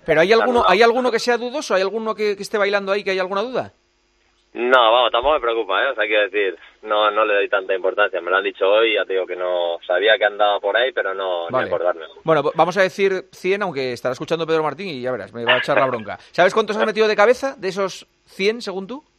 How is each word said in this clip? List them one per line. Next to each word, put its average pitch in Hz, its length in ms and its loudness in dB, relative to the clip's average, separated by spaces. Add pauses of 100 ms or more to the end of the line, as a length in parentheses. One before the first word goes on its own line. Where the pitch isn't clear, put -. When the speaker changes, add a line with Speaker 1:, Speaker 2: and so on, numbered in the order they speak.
Speaker 1:
Pero 156 160 2
¿hay 185 120 4
alguno, 240 280 2
Speaker 2:
Alguno. 202 80 2
Speaker 1:
hay 185 140 4
alguno 240 280 2
que 220 80 0
sea 240 200 0
dudoso? 247 360 -4
¿Hay 185 80 2
alguno 214 320 -4
que, 208 220 -2
que 202 60 -12
esté 214 160 -4
bailando 196 340 0
ahí, 208 120 0
que 196 80 -2
haya 185 100 0
alguna 196 200 -4
duda? 214 300 -6 (840)
Speaker 2:
No, 120 380 4
vamos, 120 180 4
tampoco 127 240 2
me 143 60 0
preocupa, 113 420 0
¿eh? 135 80 0
O 123 60 -6
sea, 107 100 0
quiero 107 240 2
decir, 98 260 -2 (260)
no, 107 280 2
no 107 140 2
le 104 100 2
doy 101 140 2
tanta 95 260 -2
importancia. 92 460 0
Me 87 100 -6
lo 95 60 2
han 98 80 0
dicho 98 220 -2
hoy, 110 280 4
ya 95 100 0
te 95 100 -4
digo 92 120 -2
que 90 80 -8
no, 87 500 -2
sabía 101 320 2
que 101 80 0
andaba 104 360 2
por 101 160 0
ahí, 123 160 0
pero 98 200 -4
no, 92 360 -4
ni - 40 -8
Speaker 1:
Vale. 127 140 -2
Speaker 2:
acordarme. 85 380 -2 (180)
Speaker 1:
Bueno, 160 220 2
v-, 147 100 -2
vamos 170 240 0
a 196 40 4
decir 190 500 0
cien, 196 300 -2
aunque 131 300 -4
estará 123 200 -4
escuchando 160 340 -4
Pedro 160 160 2
Martín 156 260 -6
y 135 140 -10
ya 123 80 -4
verás, 107 240 -8
me 117 100 -8
va 120 100 0
a 127 40 0
echar 143 180 -2
la 135 100 0
bronca. 110 320 -8 (120)
¿Sabes 180 240 2
cuántos 214 220 2
has 220 100 0
metido 214 220 2
de 214 80 0
cabeza 247 420 2
de 180 100 -6
esos 190 380 -4 (200)
cien, 220 360 -2
según 190 240 -8
tú? 254 180 -12 (140)